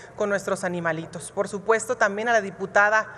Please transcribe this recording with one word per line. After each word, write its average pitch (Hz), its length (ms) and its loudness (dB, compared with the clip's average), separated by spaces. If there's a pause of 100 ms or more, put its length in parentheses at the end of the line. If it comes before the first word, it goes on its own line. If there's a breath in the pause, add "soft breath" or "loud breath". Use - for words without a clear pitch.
(160 loud breath)
con 208 140 -2
nuestros 196 340 -2
animalitos. 165 680 -4
Por 202 160 -2
supuesto, 220 520 0
también 214 320 0
a - 20 4
la 220 80 6
diputada 202 680 2 (120)